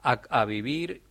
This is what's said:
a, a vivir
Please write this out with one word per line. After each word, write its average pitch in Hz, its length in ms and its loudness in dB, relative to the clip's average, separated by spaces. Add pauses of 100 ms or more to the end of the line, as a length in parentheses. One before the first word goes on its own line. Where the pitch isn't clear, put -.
a, 123 180 2 (120)
a 113 140 4
vivir 123 640 -6